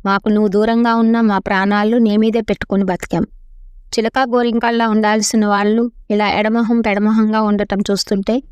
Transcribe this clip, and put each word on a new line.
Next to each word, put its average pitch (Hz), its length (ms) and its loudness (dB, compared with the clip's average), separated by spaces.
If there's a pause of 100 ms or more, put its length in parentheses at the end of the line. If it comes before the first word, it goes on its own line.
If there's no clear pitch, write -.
మాకు 196 220 -2
నువ్వు 214 200 2
దూరంగా 226 460 2
ఉన్నా 226 260 2
మా 208 180 2
ప్రాణాలు 208 580 0
నీ 220 200 2
మీదే 220 240 2
పెట్టుకొని 196 440 -2
బతికాం. 175 380 -4 (760)
చిలకా 226 240 -2
గోరింకల్లా 233 680 0
ఉండాల్సిన 214 580 0
వాళ్ళు 208 440 0 (200)
ఇలా 208 180 0
ఎడమొహం 226 520 0
పెడమొహంగా 214 600 0
ఉండటం 208 380 -2 (120)
చూస్తుంటే 202 600 -2